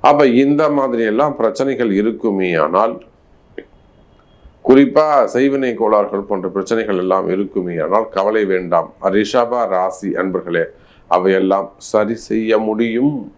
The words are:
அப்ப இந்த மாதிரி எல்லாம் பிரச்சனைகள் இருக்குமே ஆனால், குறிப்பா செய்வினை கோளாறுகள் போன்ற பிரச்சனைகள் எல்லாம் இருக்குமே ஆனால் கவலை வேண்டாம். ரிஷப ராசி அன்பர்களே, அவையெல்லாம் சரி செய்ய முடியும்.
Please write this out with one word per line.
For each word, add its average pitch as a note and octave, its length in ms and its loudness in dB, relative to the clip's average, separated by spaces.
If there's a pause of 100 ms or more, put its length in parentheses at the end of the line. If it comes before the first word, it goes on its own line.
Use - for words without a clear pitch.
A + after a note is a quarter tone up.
அப்ப D3 180 4 (160)
இந்த C#3+ 200 2 (140)
மாதிரி A#2+ 260 -2 (100)
எல்லாம் C#3+ 280 0
பிரச்சனைகள் A#2+ 500 0 (100)
இருக்குமே G#2 500 -2 (140)
ஆனால், F#2+ 300 0 (1700)
குறிப்பா C#3 380 6 (280)
செய்வினை C3+ 460 0
கோளாறுகள் G2+ 500 0
போன்ற F#2+ 260 -4
பிரச்சனைகள் G2+ 480 -2
எல்லாம் F#2 300 0
இருக்குமே F#2 420 -4 (100)
ஆனால் G#2 200 0 (100)
கவலை G#2 360 0
வேண்டாம். F2 380 -2 (260)
ரிஷப A#2 580 0
ராசி F#2 360 -4 (120)
அன்பர்களே, F2 420 -4 (520)
அவையெல்லாம் F#2+ 540 0 (220)
சரி G#2+ 240 -2 (140)
செய்ய A2+ 380 0
முடியும். A#2 460 -2 (240)